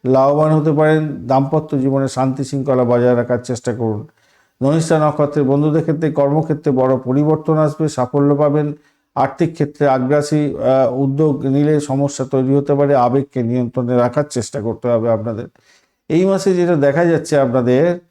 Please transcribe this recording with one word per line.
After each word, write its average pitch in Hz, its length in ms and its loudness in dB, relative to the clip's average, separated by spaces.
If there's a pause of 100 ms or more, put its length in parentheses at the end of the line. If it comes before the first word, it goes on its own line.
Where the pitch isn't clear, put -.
লাভবান 143 460 2
হতে 156 200 2
পারেন। 151 560 0
দাম্পত্য 143 520 0
জীবনে 135 280 0
শান্তি 131 360 -4
শৃঙ্খলা 131 400 0
বজায় 123 320 2
রাখার 120 220 -2
চেষ্টা 120 360 -6
করুন। 110 340 -4 (560)
ধনিষ্ঠা 160 360 2
নক্ষত্রের 147 460 0
বন্ধুদের 147 360 2
ক্ষেত্রে 160 300 -2
কর্মক্ষেত্রে 147 600 0
বড় 131 260 2
পরিবর্তন 151 600 0
আসবে, 151 320 0
সাফল্য 143 460 0
পাবেন। 147 380 0 (420)
আর্থিক 160 380 -2
ক্ষেত্রে 147 360 -2
আগ্রাসী, 147 680 0
আহ, 131 440 0
উদ্যোগ 139 460 0
নিলে 147 340 2
সমস্যা 139 460 -4
তৈরি 131 300 0
হতে 143 200 2
পারে। 143 200 2
আবেগকে 127 480 0
নিয়ন্ত্রণে 123 520 -2
রাখার 123 340 0
চেষ্টা 113 320 -6
করতে 113 260 -6
হবে 117 240 0
আপনাদের। 110 360 -4 (640)
এই 170 160 2
মাসে 190 280 0
যেটা 175 220 2
দেখা 143 300 2
যাচ্ছে 160 340 0
আপনাদের 131 600 2 (120)